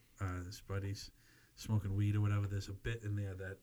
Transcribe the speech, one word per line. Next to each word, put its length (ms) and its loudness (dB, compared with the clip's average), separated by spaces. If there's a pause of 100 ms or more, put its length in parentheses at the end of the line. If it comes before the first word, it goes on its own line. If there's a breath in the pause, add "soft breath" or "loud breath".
(200)
uh, 260 -2
his 200 -10
buddies 440 -4 (460 soft breath)
smoking 380 2
weed 220 4
or 40 6
whatever, 260 4
there's 220 -2
a 40 -8
bit 320 -4
in 100 0
there 200 0
that 280 -6